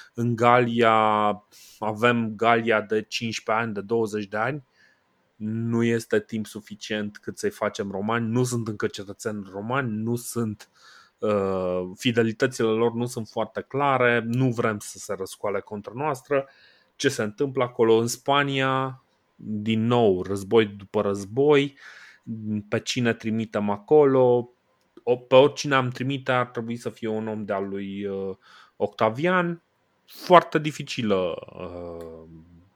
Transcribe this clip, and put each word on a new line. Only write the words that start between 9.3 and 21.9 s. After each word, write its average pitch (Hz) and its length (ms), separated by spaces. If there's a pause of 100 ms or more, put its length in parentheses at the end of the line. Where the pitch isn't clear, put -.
romani, 110 500
nu 117 140
sunt, 117 540 (480)
uh, 95 640 (160)
fidelitățile 117 720
lor 113 240
nu 120 140
sunt 117 220
foarte - 400
clare, 123 580
nu 127 220
vrem 113 300
să - 200
se - 200
răscoale 101 420
contra 104 340
noastră. 135 520 (500)
Ce 139 120
se 123 140
întâmplă 127 400
acolo 117 320
în 117 120
Spania? 135 960 (340)
Din 110 500
nou, 110 360
război 101 440
după 101 340
război, 127 800 (880)